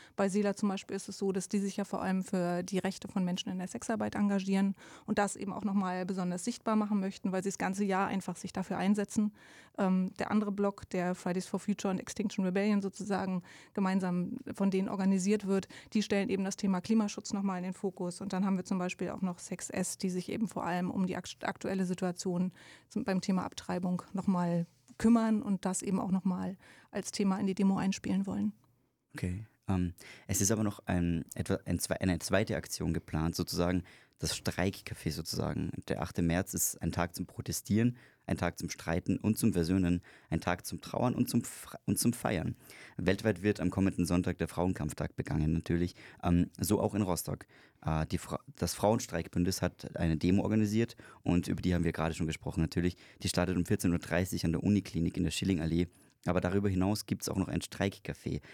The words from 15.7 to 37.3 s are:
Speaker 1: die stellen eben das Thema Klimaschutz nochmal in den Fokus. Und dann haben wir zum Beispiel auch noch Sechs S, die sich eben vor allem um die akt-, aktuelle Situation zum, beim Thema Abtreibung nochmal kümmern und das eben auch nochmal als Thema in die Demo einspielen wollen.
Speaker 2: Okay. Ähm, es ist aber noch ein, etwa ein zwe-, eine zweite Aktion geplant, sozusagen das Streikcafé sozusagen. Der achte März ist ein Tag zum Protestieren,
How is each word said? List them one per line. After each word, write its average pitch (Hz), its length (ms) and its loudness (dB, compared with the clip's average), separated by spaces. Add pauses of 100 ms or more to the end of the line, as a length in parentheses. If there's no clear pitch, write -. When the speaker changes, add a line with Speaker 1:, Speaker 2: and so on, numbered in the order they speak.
Speaker 1:
die 214 80 4
stellen 196 280 2
eben 196 140 2
das 196 140 -2
Thema 190 240 2
Klimaschutz 214 520 0
nochmal 196 260 0
in 180 60 -6
den 185 80 -4
Fokus. 180 460 -4
Und 196 140 -6
dann 185 120 2
haben 190 120 4
wir 180 80 -4
zum 190 140 0
Beispiel 180 320 -2
auch - 100 -8
noch 180 160 0
Sechs - 320 -10
S, - 300 -2
die 190 100 0
sich 180 200 -4
eben 220 180 -2
vor - 180 -6
allem 180 240 0
um 190 160 0
die 180 100 -2
akt-, - 300 -8
aktuelle 190 400 -2
Situation 180 640 -2 (380)
zum, - 140 -2
beim 190 180 0
Thema 185 240 0
Abtreibung 180 560 -2 (100)
nochmal 175 540 2 (320)
kümmern 226 460 4
und 196 220 -2
das 185 160 -2
eben 190 180 0
auch 185 120 -2
nochmal 185 460 0 (340)
als - 200 -6
Thema 196 260 2
in 208 80 0
die 190 100 0
Demo 190 220 4
einspielen 190 480 0
wollen. 202 280 -2 (600)
Speaker 2:
Okay. 95 320 -4 (220)
Ähm, 90 260 0 (340)
es 95 140 0
ist 101 100 4
aber 107 120 2
noch 104 240 -2
ein, 87 380 2 (100)
etwa - 300 -2
ein 92 120 0
zwe-, - 240 -4
eine 90 180 2
zweite 95 380 0
Aktion 82 340 -4
geplant, 80 440 -2
sozusagen 87 480 0 (340)
das - 180 -4
Streikcafé - 760 -4
sozusagen. 78 600 -4 (160)
Der - 140 -4
achte - 200 -4
März 87 320 2
ist - 280 -4
ein 87 100 -2
Tag 87 240 -2
zum 90 100 -6
Protestieren, 113 720 0 (300)